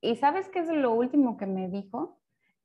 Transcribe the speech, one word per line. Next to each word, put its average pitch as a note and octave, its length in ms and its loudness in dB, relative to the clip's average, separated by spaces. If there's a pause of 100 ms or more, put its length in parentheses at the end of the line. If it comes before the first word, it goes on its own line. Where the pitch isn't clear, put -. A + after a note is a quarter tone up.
¿Y A#3 160 0
sabes D#4+ 320 0
qué F#4 100 -4
es E4 80 -2
lo C#4+ 260 2
último B3+ 440 2
que G3+ 100 -6
me F#3+ 200 -4
dijo? G3+ 520 -8 (460)